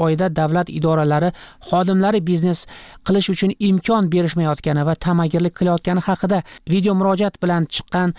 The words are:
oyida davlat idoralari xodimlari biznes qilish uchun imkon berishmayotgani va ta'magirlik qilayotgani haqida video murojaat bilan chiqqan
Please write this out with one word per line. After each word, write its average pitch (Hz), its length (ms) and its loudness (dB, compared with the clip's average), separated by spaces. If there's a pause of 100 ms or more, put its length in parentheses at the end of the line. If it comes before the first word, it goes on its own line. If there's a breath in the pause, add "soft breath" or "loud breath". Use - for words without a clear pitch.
oyida 160 220 0 (120)
davlat 165 300 0
idoralari 156 600 0 (380 loud breath)
xodimlari 190 500 2 (100)
biznes 175 360 0 (420 loud breath)
qilish 196 260 2
uchun 190 180 0 (180)
imkon 190 440 2
berishmayotgani 156 760 0
va 160 60 0 (100)
ta'magirlik 170 540 0
qilayotgani 180 500 0
haqida 196 320 0 (320 loud breath)
video 196 260 2
murojaat 190 440 0
bilan 175 220 0 (100)
chiqqan 180 440 -2